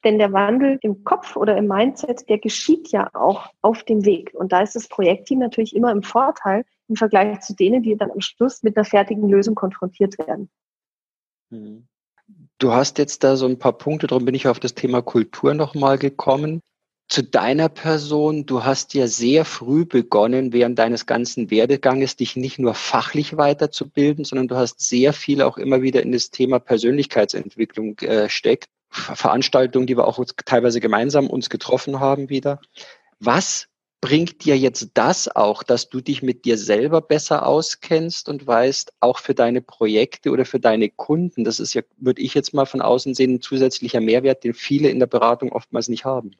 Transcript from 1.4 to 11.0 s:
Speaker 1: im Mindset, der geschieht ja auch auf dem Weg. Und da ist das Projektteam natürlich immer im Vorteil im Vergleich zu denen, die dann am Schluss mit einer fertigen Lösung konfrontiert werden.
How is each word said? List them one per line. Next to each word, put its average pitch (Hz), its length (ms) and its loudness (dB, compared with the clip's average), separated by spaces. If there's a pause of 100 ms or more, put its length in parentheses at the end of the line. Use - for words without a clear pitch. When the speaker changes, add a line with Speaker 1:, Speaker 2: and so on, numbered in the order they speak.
Speaker 1:
im 208 100 0
Mindset, 240 640 -2
der 214 100 2
geschieht 311 520 -2
ja 196 240 0
auch 180 340 0 (140)
auf 220 220 0
dem 214 220 0
Weg. 185 300 2
Und 190 160 -4
da 185 100 4
ist 208 140 -4
das 226 140 -10
Projektteam 196 500 0
natürlich 233 340 -2
immer 240 180 2
im 202 120 0
Vorteil 208 640 -2 (240)
im 220 80 -2
Vergleich 208 420 2
zu - 160 -14
denen, 214 280 2
die 214 120 0
dann 208 160 -4
am 196 80 -8
Schluss - 440 -4
mit 214 120 0
einer 214 80 2
fertigen 208 460 2
Lösung 202 260 4
konfrontiert 190 640 -4
werden. 196 300 -8 (1000)